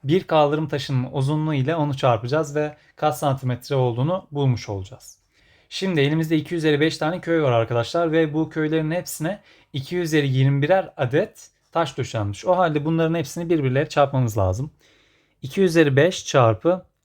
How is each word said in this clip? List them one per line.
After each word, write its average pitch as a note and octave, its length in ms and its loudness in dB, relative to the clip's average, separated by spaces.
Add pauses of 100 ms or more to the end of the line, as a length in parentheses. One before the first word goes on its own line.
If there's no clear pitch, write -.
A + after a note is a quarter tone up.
bir E3+ 200 2
kaldırım D3+ 440 2
taşının C3+ 440 -2
uzunluğu D3+ 420 -2
ile C#3 220 0
onu D3 220 -2
çarpacağız C#3 580 0
ve D3+ 220 -4 (180)
kaç D3+ 200 -2
santimetre C3+ 600 -4
olduğunu C3 560 0
bulmuş C3+ 380 -2
olacağız. - 480 -12 (520)
Şimdi F3+ 320 -2
elimizde D#3 360 0
iki D3+ 180 -4
üzeri D#3 240 0
beş D#3+ 180 0
tane E3 240 -4
köy E3 200 0
var C3+ 100 2
arkadaşlar A#2+ 600 0
ve D#3+ 220 2
bu D#3 160 -2
köylerin D#3 420 -2
hepsine F3 500 -6 (320)
iki C#3+ 240 -6
üzeri D#3 320 0
yirmi C3+ 320 2
birer F3+ 360 2
adet C#3+ 520 -2 (220)
taş E3 260 -2
döşenmiş. G#2 480 -4
O F3+ 120 4
halde D3+ 280 0
bunların E3 300 0
hepsini E3 340 -6
birbirleriyle C#3+ 400 0
çarpmamız C3 480 2
lazım. G2+ 340 0 (680)
İki D#3+ 200 -4
üzeri E3 340 4
beş E3+ 300 4
çarpı C#3 600 2 (200)